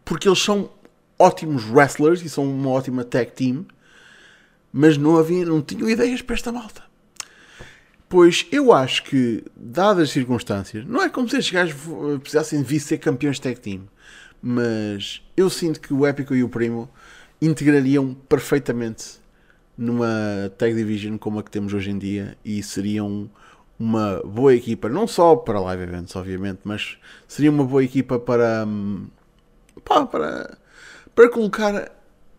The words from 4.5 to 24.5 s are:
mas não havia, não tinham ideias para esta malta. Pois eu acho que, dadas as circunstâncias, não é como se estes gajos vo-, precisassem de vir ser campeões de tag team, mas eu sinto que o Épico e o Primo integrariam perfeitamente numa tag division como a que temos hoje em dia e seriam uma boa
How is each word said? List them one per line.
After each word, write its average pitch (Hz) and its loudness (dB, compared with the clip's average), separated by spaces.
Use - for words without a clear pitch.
mas 151 6
não 151 4
havia, 170 2
não 160 0
tinham 220 -4
ideias 240 0
para 233 -8
esta 233 -4
malta. 233 -14
Pois 175 6
eu 269 6
acho 131 2
que, 120 -2
dadas 175 0
as 143 0
circunstâncias, 113 -4
não 247 -4
é 349 0
como 247 -4
se 277 -2
estes 202 -2
gajos 175 0
vo-, 143 -6
precisassem 151 -2
de 120 -2
vir 147 0
ser 151 -2
campeões 143 -2
de - -12
tag 123 -6
team, 98 -12
mas 110 -4
eu 185 4
sinto 156 -4
que - -8
o 139 2
Épico 135 -2
e 127 2
o 113 -2
Primo 117 -4
integrariam 139 2
perfeitamente 123 -2
numa 110 -2
tag 117 0
division 107 -4
como 107 -6
a 104 -8
que - -16
temos 101 -6
hoje 98 -4
em 101 -4
dia 98 -6
e 104 -6
seriam 104 -6
uma 110 -2
boa 127 4